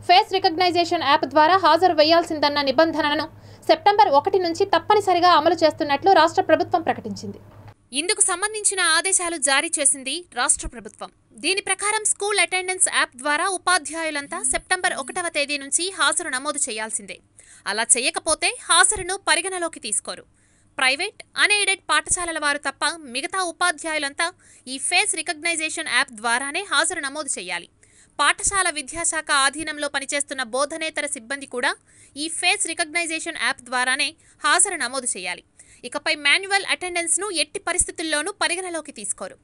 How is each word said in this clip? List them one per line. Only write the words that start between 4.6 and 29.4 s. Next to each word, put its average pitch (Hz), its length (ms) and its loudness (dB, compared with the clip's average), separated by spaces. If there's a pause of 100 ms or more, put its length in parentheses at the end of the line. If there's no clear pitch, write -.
తప్పనిసరిగా 359 640 4
అమలు 330 220 6
చేస్తున్నట్లు 311 580 2
రాష్ట్ర 330 300 6
ప్రభుత్వం 330 400 2
ప్రకటించింది. 208 580 -6 (540)
ఇందుకు 392 280 0
సంబంధించిన 403 580 0
ఆదేశాలు 339 580 2
జారీ 285 420 2
చేసింది 277 540 -2
రాష్ట్ర 285 340 -2
ప్రభుత్వం. - 440 -14 (200)
దీని 320 300 -2
ప్రకారం 415 440 -4
స్కూల్ 403 340 -2
అటెండెన్స్ 370 560 0
యాప్ 269 220 -2
ద్వారా 294 300 -2
ఉపాధ్యాయులంతా 330 960 -4
సెప్టెంబర్ 370 500 -2
ఒకటవ 339 360 -6
తేదీ 294 280 -2
నుంచి 330 420 -4
హాజరు 320 300 0
నమోదు 285 280 -4 (120)
చేయాల్సిందే. 220 500 -8 (480)
అలా 208 160 -2
చేయకపోతే 311 760 0
హాజరును 381 560 2 (100)
పరిగణలోకి 339 520 -2
తీసుకోరు. - 640 -10 (360)
ప్రైవేట్, 277 460 0 (140)
అన్ఎయిడెడ్ 392 420 2 (100)
పాఠశాలల 320 500 -2
వారు 294 180 -2
తప్ప 285 280 -6 (100)
మిగతా 311 480 -4
ఉపాధ్యాయులంతా 330 920 -2 (340)
ఈ 262 100 -10
ఫేస్ 392 380 0
రికగ్నైజేషన్ 320 720 -6
యాప్ 254 240 0
ద్వారానే 254 600 -4
హాజరు 330 280 0
నమోదు 294 300 -8 (100)
చేయాలి. 180 300 -10 (500)
పాఠశాల 359 500 2
విద్యాశాఖ 311 640 -6
ఆధీనంలో 294 580 -2